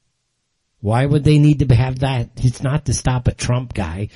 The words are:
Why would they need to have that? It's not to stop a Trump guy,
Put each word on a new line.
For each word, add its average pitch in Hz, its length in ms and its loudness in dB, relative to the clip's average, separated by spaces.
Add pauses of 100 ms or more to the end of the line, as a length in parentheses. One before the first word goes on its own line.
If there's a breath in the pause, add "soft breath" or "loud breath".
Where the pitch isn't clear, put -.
(800)
Why 113 240 0
would 147 180 0
they 151 160 4
need 147 200 4
to 127 160 4
have 131 240 0
that? 131 380 -2
It's - 240 -2
not 139 240 -4
to 123 80 -2
stop 127 340 -2
a - 60 0
Trump 123 400 -4
guy, 92 420 -6